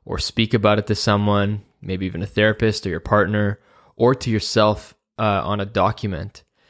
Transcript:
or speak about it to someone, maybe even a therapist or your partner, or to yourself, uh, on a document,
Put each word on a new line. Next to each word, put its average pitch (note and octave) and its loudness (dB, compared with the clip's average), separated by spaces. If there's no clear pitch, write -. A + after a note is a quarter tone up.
or - -6
speak - -2
about G#2 2
it - -4
to G#2+ -2
someone, G#2 0
maybe F#2+ -6
even F2 -6
a G2 -6
therapist G#2+ 0
or F#2+ -2
your E2+ -4
partner, G#2 0
or A#2+ 4
to B2 -4
yourself, G#2+ 0
uh, G#2 0
on G2+ -2
a G2 -4
document, G2 -2